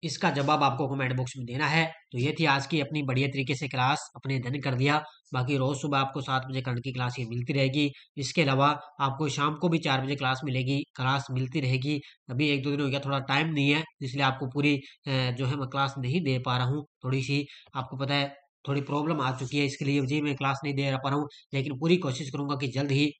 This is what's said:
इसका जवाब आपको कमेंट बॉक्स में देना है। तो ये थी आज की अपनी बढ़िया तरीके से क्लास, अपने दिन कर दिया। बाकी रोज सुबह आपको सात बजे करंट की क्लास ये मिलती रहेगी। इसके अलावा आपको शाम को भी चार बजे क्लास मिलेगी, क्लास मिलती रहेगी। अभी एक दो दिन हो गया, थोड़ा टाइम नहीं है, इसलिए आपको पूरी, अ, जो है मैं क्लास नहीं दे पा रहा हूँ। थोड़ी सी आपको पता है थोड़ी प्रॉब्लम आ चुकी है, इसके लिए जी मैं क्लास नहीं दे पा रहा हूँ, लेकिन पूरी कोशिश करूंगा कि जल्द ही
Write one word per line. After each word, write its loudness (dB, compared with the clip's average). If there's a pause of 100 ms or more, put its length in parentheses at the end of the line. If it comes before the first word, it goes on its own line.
इसका 0
जवाब 2
आपको 0
कमेंट 0
बॉक्स -4
में -8
देना -2
है। 2 (200)
तो -6
ये 0
थी 4
आज 2
की 2
अपनी -2
बढ़िया 2
तरीके -2
से -6
क्लास, 0
अपने -4
दिन -4
कर -2
दिया। 2 (300)
बाकी 0
रोज 0
सुबह 0
आपको 0
सात -2
बजे -4
करंट -2
की -6
क्लास -2
ये -2
मिलती -4
रहेगी। 2 (260)
इसके 0
अलावा 4 (200)
आपको 0
शाम 0
को 2
भी 4
चार 2
बजे -2
क्लास 0
मिलेगी, 0 (120)
क्लास 0
मिलती -2
रहेगी। 0 (300)
अभी 2
एक 2
दो 0
दिन 0
हो 2
गया, 0
थोड़ा -2
टाइम 2
नहीं 4
है, 2 (180)
इसलिए -2
आपको 0
पूरी, 2
अ, -4
जो -2
है 0
मैं -4
क्लास -2
नहीं 0
दे 0
पा 0
रहा 2
हूँ। -2 (180)
थोड़ी 0
सी 0 (300)
आपको -6
पता -2
है 0 (340)
थोड़ी 0
प्रॉब्लम -2
आ -2
चुकी -2
है, 4
इसके -4
लिए 2
जी 0
मैं 0
क्लास 0
नहीं -2
दे 0
पा -2
रहा 0
हूँ, -2 (260)
लेकिन -2
पूरी 4
कोशिश -2
करूंगा -2
कि -2
जल्द 0
ही 4